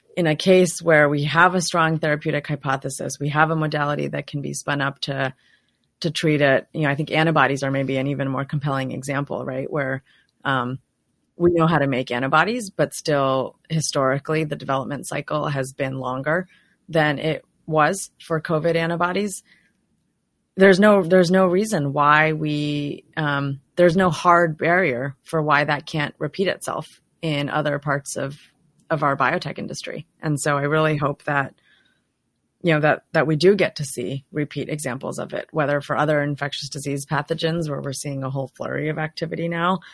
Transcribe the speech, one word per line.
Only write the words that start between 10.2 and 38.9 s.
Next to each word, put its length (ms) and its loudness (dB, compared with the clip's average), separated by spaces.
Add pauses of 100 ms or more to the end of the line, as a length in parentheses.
um, 360 -2 (540)
we 160 4
know 160 4
how 120 2
to 80 2
make 240 -2
antibodies, 580 0
but 240 -2
still 640 -2 (140)
historically 760 0
the 100 -6
development 540 -6
cycle 380 -4
has 260 -4
been 260 -6
longer 480 -4 (440)
than 280 2
it 260 -4 (220)
was 440 0 (100)
for 200 -4
covid 360 0
antibodies. 680 -2 (1120)
There's 220 8
no, 240 6
there's 280 4
no 160 6
reason 480 0
why 400 4
we, 720 -4 (120)
um, 440 -2 (160)
there's 200 6
no 140 4
hard 480 4
barrier 640 0
for 180 -2
why 240 2
that 220 -2
can't 320 -4
repeat 300 -2
itself 520 -6 (220)
in 260 -2
other 300 -2
parts 380 -4
of, 220 -8 (520)
of 120 -2
our 140 2
biotech 420 -2
industry. 480 -12 (140)
And 180 -2
so 200 0
I 60 -2
really 340 0
hope 260 -4
that, 300 -2 (1080)
you 120 2
know, 60 2
that, 320 2
that 140 2
we 100 2
do 200 6
get 200 0
to 80 -8
see 460 -8
repeat 380 -6
examples 500 -6
of 140 -8
it, 180 -8
whether 300 -2
for 160 -4
other 260 2
infectious 460 -6
disease 380 -8
pathogens 640 -2
where 100 -6
we're 140 -6
seeing 280 -8
a 80 -6
whole 240 -6
flurry 360 -4